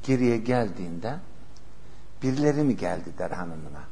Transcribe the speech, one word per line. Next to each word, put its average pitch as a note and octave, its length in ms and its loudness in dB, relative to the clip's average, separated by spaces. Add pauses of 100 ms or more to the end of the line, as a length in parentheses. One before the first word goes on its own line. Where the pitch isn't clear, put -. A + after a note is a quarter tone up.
Geriye B2 280 6
geldiğinde, G#2 800 0 (1040)
"Birileri C#3+ 400 4
mi B2+ 140 4
geldi?" F2 420 -2
der F2 120 -2
hanımına. D#2+ 600 -6